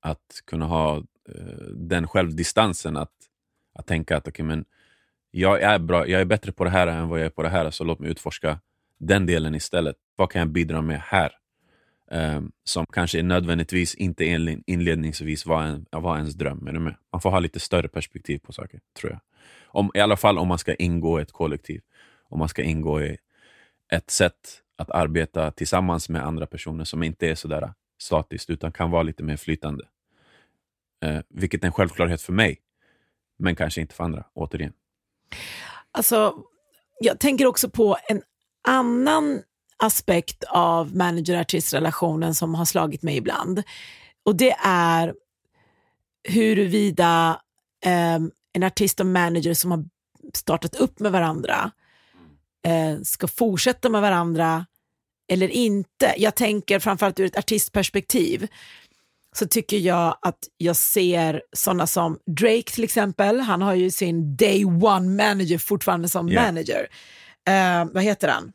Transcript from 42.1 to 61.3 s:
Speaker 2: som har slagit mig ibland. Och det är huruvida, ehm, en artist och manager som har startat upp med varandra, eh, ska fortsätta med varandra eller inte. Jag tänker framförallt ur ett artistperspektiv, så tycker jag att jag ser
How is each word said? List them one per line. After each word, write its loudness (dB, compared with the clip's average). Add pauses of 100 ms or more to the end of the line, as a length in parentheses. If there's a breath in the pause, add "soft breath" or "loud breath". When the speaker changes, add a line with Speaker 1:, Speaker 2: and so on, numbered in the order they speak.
Speaker 2:
som -2
har -2
slagit -2
mig -2
ibland. -2 (640 loud breath)
Och 4
det 6
är 4 (1120)
huruvida, 4 (440)
ehm, 2 (220)
en 0
artist 0
och 2
manager 2
som 0
har -2 (500)
startat -2
upp 0
med 0
varandra, 0 (960 soft breath)
eh, 2
ska -4
fortsätta 0
med 2
varandra 2 (680)
eller 2
inte. 0
Jag 2
tänker 2
framförallt 0
ur 4
ett -2
artistperspektiv, 0 (840 loud breath)
så -2
tycker 0
jag 2
att -2 (180)
jag 0
ser 2 (100)